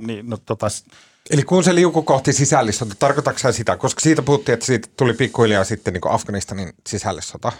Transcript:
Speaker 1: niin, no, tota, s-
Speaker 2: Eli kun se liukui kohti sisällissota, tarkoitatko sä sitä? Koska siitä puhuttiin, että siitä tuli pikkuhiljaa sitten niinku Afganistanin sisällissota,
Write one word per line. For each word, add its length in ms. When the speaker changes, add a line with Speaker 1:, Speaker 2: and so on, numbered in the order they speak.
Speaker 1:
niin, 220
no, 80
tota, 320
s- 160
Speaker 2:
Eli 140
kun 200
se 120
liukui 280
kohti 300
sisällissota, 640
tarkoitatko 400
sä 120
sitä? 260
Koska 240
siitä 200
puhuttiin, 320
että 120
siitä 220
tuli 160
pikkuhiljaa 500
sitten 300
niinku 160
Afganistanin 640
sisällissota, 720